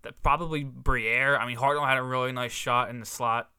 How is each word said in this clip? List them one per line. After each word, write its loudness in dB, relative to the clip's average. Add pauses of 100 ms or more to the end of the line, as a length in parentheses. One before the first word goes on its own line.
that, -14
probably 0
Briere. 2
I 0
mean, -6
Hartnell 0
had 4
a 0
really -2
nice -4
shot 0
in -10
the -12
slot -2